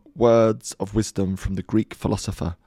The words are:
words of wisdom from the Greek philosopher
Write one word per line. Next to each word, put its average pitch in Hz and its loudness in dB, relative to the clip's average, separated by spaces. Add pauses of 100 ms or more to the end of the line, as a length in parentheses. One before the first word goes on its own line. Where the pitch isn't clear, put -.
(160)
words 113 4
of 98 -6
wisdom 98 -2
from - -6
the 92 -4
Greek - -2
philosopher 98 -4 (100)